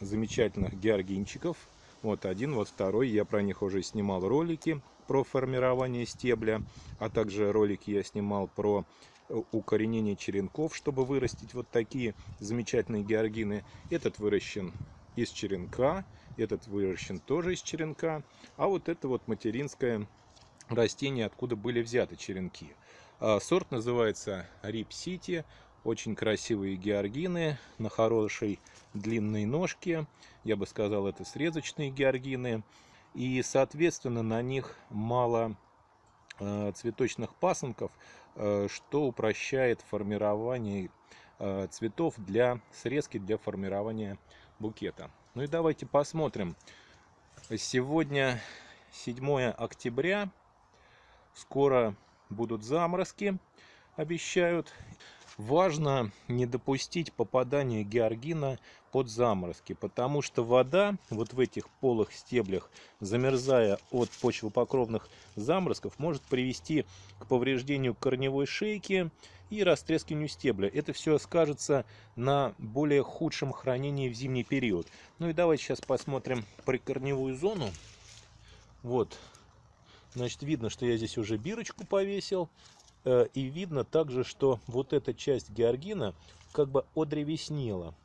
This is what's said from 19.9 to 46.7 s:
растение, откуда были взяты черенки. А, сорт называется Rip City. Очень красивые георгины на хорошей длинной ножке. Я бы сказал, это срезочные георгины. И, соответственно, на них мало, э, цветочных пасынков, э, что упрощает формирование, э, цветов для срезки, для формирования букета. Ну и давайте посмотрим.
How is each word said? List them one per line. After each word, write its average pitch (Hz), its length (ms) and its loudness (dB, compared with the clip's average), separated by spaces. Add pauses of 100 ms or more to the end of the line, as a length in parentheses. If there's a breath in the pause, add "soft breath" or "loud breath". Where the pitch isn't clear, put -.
растение, 117 600 0
откуда 120 280 -4
были 120 260 0
взяты 113 360 0
черенки. 92 580 -8 (460 loud breath)
А, 107 180 4
сорт 185 320 0
называется 110 760 0 (160)
Rip 107 280 -6
City. 175 560 -6 (400 loud breath)
Очень 113 280 -2
красивые 101 600 0
георгины 135 840 0 (200 loud breath)
на 110 100 -2
хорошей 110 720 2 (340 loud breath)
длинной 107 520 0
ножке. 160 600 -2 (380 loud breath)
Я 107 140 0
бы 98 100 -2
сказал, 101 400 0
это 95 160 -6
срезочные 147 640 -4
георгины. 131 760 0 (500 loud breath)
И, 127 280 0
соответственно, 135 800 2
на 113 200 0
них 127 340 -4 (140)
мало, 113 680 2 (840)
э, 101 360 -2
цветочных 117 600 -4
пасынков, 139 580 -2 (420 loud breath)
э, 104 340 0
что - 360 -2
упрощает 117 720 0 (100)
формирование, 104 1000 -2 (500 loud breath)
э, 98 320 -2
цветов 135 460 -2
для 117 420 2 (140)
срезки, 127 460 -4
для 101 180 -2
формирования 101 800 -4 (420 loud breath)
букета. 104 500 -6 (260)
Ну 131 80 -4
и 147 40 -2
давайте 160 380 0
посмотрим. 139 720 0 (1000 loud breath)